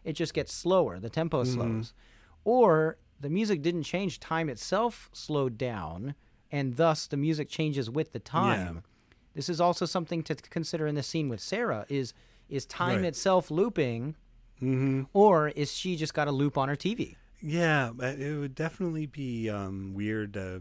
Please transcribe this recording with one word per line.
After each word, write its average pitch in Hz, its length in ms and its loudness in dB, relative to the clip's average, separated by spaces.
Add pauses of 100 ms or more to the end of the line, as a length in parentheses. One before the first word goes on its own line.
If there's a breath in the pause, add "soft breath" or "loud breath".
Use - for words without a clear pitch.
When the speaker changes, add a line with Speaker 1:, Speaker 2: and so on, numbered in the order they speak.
Speaker 1:
it 160 120 -6
just 160 200 -4
gets - 180 -2
slower. 170 460 2
The 110 120 -8
tempo 160 340 0
Speaker 2:
Mm-hmm. 127 100 0
Speaker 1:
slows." 113 400 -2 (480 soft breath)
Or 185 540 6 (240)
the 143 100 -6
music 196 320 0
didn't 170 220 0
change, 185 360 -4
time 165 280 -2
itself 202 640 -2
slowed 135 460 -2
down, 110 560 -4 (360 soft breath)
and 135 260 -2
thus 156 300 4
the 147 120 -6
music 151 300 0
changes 139 420 -2
with 151 220 -2
the 120 60 -8
time. 104 580 0
Speaker 2:
Yeah. 85 40 -10 (540 soft breath)
Speaker 1:
This 143 140 -6
is 165 120 -2
also 175 260 2
something 165 380 -2
to 156 100 -4
consider 156 520 -4
in 147 80 0
the 143 80 0
scene 156 260 -2
with 113 120 -4
Sarah, 190 480 -2
is, 135 240 -2 (360 soft breath)
is 139 180 -4
time 175 360 0
Speaker 2:
Right. - 40 2
Speaker 1:
itself 180 440 2
looping, 151 640 0 (460)
Speaker 2:
Mm-hmm. 135 400 2 (100)
Speaker 1:
or 190 360 8
is 147 260 -2
she 185 220 -2
just 156 180 -4
got 147 140 2
a 147 40 0
loop 139 240 2
on 135 120 2
her 143 80 0
T 190 180 -2
V? - 220 -6 (260)
Speaker 2:
Yeah, 156 520 2
but 127 240 -4
it 147 200 -4
would 139 160 -6
definitely 160 520 -4
be, 120 440 -4
um, 98 420 -6
weird 104 420 -2
to 92 260 -6